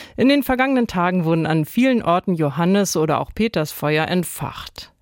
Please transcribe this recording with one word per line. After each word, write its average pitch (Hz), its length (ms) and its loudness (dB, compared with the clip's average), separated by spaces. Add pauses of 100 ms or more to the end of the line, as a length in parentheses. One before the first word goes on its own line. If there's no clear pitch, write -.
(180)
In 240 100 4
den 285 140 4
vergangenen 254 440 0
Tagen 180 380 0
wurden 165 220 2
an 160 180 2
vielen 247 380 2
Orten 180 320 0
Johannes- 170 640 0
oder 156 240 0
auch - 120 -10
Petersfeuer 156 720 -2
entfacht. - 960 -6